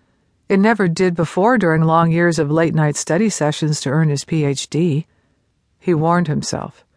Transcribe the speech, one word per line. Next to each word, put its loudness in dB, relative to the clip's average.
It 2
never 2
did 0
before 0
during 2
long 2
years 2
of 0
late-night 0
study 0
sessions -2
to -4
earn 0
his -4
P -2
H -4
D. -2
He -2
warned 2
himself. -6